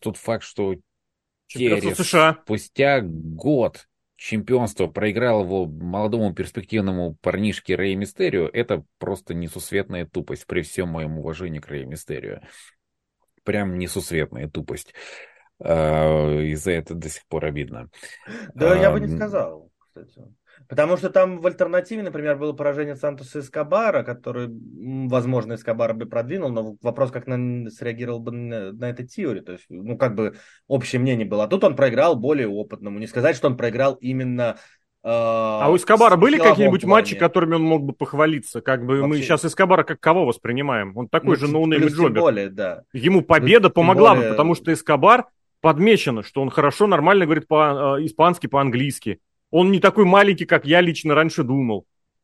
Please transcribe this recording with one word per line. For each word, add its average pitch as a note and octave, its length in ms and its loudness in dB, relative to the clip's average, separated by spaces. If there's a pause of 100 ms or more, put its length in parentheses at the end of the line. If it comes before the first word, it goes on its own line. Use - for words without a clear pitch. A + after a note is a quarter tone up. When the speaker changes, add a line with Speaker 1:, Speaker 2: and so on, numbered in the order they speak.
Speaker 1:
Тот G#2+ 160 -8
факт, A2+ 260 -6
что G2 340 -6 (680)
Speaker 2:
Чемпионство B2+ 460 -2
Speaker 1:
Теори - 20 -4
Speaker 2:
С F3+ 100 -4
Ш D#3+ 260 4
А. D#3 120 -4
Speaker 1:
спустя C3+ 600 -2
год E2 840 -4 (280)
чемпионства A2 720 -2
проиграл G#2+ 560 0
его F#2 240 -2
молодому G2 640 -4
перспективному F#2 880 -6
парнишке F#2+ 540 -2
Рэй F#2+ 180 -2
Мистерио, G2 580 -2
это G#2 320 -4 (140)
просто F2+ 380 -8
несусветная F2 720 -8
тупость, - 400 -10
при E2 160 -4
всём F2 260 -8
моём D#2+ 300 -8
уважении D#2+ 400 -10
к - 80 -18
Рэй C#2+ 180 -10
Мистерио. B1+ 540 -12 (1040)
Прям G2 340 -4
несусветная E2 720 -6
тупость. - 460 -12 (680)
А, D#2 760 2
и D#2 140 -4
за D#2 160 -4
это E2 240 -6
до D#2+ 140 -10
сих - 180 -18
пор D#2+ 180 -6
обидно. C#2 420 -10 (680)
Speaker 3:
Да, E3+ 220 2
я F#3+ 160 4
бы - 80 0
не - 60 -4
Speaker 1:
Ам. D#3+ 100 -4
Speaker 3:
сказал, F#2 540 -6 (100)
кстати. - 420 -20 (460)
Потому D#3 300 0
что F#3 120 -6
там F#3 300 2
в E3 80 0
альтернативе, F3+ 560 -2
например, D3+ 340 -4
было D3 160 -6
поражение D3 420 -6
Сантоса C#3 440 -10
Эскобара, D3+ 640 -2
который, B2 440 -10
м, A#2+ 600 -12
возможно, B2 460 -2
Эскобар A2+ 400 -4
бы A2+ 120 -10
продвинул, B2+ 440 -6
но A2+ 140 -4
в-, G#2+ 180 -14
вопрос, B2 300 -4
как B2 160 -12
на, B2 420 -6
среагировал A#2+ 500 -10
бы A#2 120 -10
на, A#2 420 -10
на A#2+ 160 -8
это B2 180 -12
Тиори. B2+ 340 -6
То F2+ 120 -16
есть, F2+ 160 -20
ну, G2+ 280 -10
как A#2+ 180 0
бы G#2 200 -4 (320)
общее B2+ 320 -2
мнение B2 260 0
было. G#2 200 0
А - 20 0
тут F#3+ 160 0
он D3 120 2
проиграл C#3 400 2
более B2+ 320 -2
опытному. G2+ 520 -10
Не A2 80 -10
сказать, C3+ 280 0
что C#3 120 0
он C3 80 -2
проиграл B2 380 0
именно... B2 640 -4 (460)
э, - 40 -12
Speaker 2:
А A2+ 600 0
у F3 80 6
Эскобара G#3+ 400 6
Speaker 3:
в - 20 0
Speaker 2:
были C4+ 160 6
Speaker 3:
силовом A#3 160 6
Speaker 2:
какие-нибудь F3+ 300 4
Speaker 3:
плане. F#3 120 2
Speaker 2:
матчи, G#3 220 4
которыми E3+ 400 2
он D#3+ 60 0
мог D#3+ 220 2
бы C#3 100 -4
похвалиться? D3 680 -2
Как B2+ 240 -2
бы C3+ 160 0
мы C#3 80 0
Speaker 3:
Вообще. D3+ 140 -2
Speaker 2:
щас E3 220 0
Эскобара F3 380 4
как D#3 180 -10
кого E3 240 4
воспринимаем? A#2 720 -2
Он A#2+ 100 -8
такой D#3+ 220 0
Speaker 3:
Ну, D#3+ 60 4
Speaker 2:
же C3+ 100 -2
Speaker 3:
тем-, D3 80 0
Speaker 2:
ноунейм D#3 300 2
Speaker 3:
плюс D3+ 100 2
тем E3 140 0
Speaker 2:
джобер. A#2+ 140 0
Speaker 3:
более, G#2 280 2
да. F#2+ 340 -8 (100)
Speaker 2:
Ему D#3 260 2
Speaker 3:
Плюс - 80 -2
Speaker 2:
победа F3 420 6
Speaker 3:
тем - 40 -4
Speaker 2:
помогла F#3 380 8
бы, E3+ 60 6
Speaker 3:
более A#2 140 0
Speaker 2:
потому D3+ 240 2
что - 180 -2
Эскобар D#3 520 4 (360)
подмечено, D#3 640 2
что - 180 -6
он C3+ 80 -2
хорошо, D3 380 2
нормально F#3 360 4
говорит D#3 240 0
по-, C#3+ 500 2
э, D3+ 80 -2
испански, D#3+ 420 2
по-английски. C3 720 -2 (300)
Он F3+ 220 4
не F#3+ 80 4
такой G3+ 240 6
маленький, G3 420 6
как D#3+ 200 2
я E3 160 6
лично D#3+ 340 0
раньше D#3+ 280 2
думал. B2 420 -2 (380)